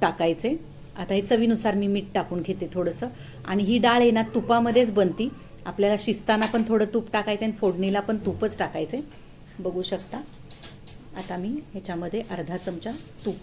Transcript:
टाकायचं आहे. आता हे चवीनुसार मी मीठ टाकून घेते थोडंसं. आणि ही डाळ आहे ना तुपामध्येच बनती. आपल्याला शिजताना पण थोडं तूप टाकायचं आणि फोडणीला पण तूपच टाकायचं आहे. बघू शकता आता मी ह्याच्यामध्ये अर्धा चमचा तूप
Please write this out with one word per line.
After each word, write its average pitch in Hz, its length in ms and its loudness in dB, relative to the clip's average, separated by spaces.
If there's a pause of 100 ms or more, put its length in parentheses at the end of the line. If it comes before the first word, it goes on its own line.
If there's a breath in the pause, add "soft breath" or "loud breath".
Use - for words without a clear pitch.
टाकायचं 165 460 2
आहे. 320 100 0 (400)
आता 190 160 -4
हे 196 80 4
चवीनुसार 220 540 4
मी 202 120 2
मीठ 202 160 2 (120)
टाकून 175 260 -2
घेते 185 320 -4
थोडंसं. 180 340 -2 (380 loud breath)
आणि 202 180 0
ही 226 140 4
डाळ 240 220 6
आहे 240 120 8
ना 220 100 4
तुपामध्येच 233 680 4
बनती. 202 380 2 (360 loud breath)
आपल्याला 202 340 2
शिजताना 220 460 2
पण 226 220 2
थोडं 220 260 4
तूप 226 180 -2
टाकायचं 208 320 -2
आणि 220 100 0
फोडणीला 190 460 2
पण 214 180 0
तूपच 202 400 -2
टाकायचं 160 400 -4
आहे. 302 80 -6 (540)
बघू 180 220 -2
शकता 185 400 -6 (960)
आता 185 200 -8
मी 185 100 -4
ह्याच्यामध्ये 196 840 -6
अर्धा 175 260 -4
चमचा 180 340 -6 (340)
तूप 202 180 -2